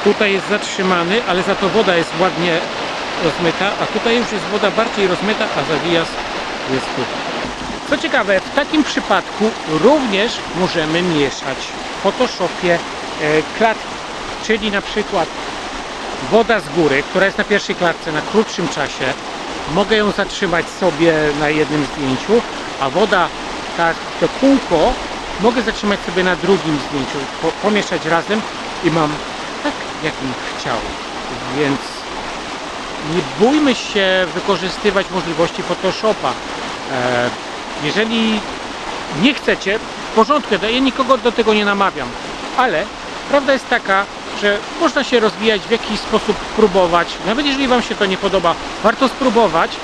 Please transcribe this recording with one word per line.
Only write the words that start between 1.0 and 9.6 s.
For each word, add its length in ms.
ale 140
za 120
to 140
woda 260
jest 240
ładnie 380
rozmyta, 480
a 40
tutaj 320
już 140
jest 140
woda 260
bardziej 360
rozmyta, 380
a 280
zawijas 340
jest 140
tu. 60
Co 80
ciekawe, 420
w 160
takim 280
przypadku 680